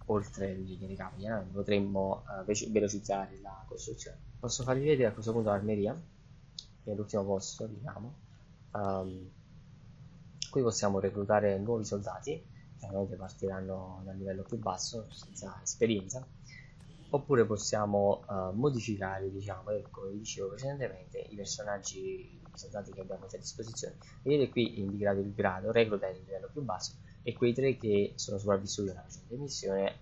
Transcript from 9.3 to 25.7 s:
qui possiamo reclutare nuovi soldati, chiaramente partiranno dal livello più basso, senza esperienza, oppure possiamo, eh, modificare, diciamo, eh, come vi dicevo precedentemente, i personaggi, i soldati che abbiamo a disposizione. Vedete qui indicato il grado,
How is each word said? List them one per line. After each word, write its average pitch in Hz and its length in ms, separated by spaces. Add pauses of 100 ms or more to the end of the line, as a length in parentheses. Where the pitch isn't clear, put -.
qui 139 120
possiamo 104 380
reclutare 101 600
nuovi 110 260
soldati, 101 580 (340)
chiaramente 98 380
partiranno 95 880
dal 95 140
livello 95 260
più 117 140
basso, 107 540
senza - 500
esperienza, 113 640 (840)
oppure 139 360
possiamo, 104 840
eh, 92 240
modificare, 98 800
diciamo, 98 400
eh, 104 180
come 98 220
vi 104 80
dicevo 101 300
precedentemente, 113 680
i - 160
personaggi, 101 640
i - 580
soldati 98 340
che 95 100
abbiamo 95 240
a 98 120
disposizione. - 580 (280)
Vedete 139 260
qui 113 300
indicato 101 400
il 101 140
grado, 101 380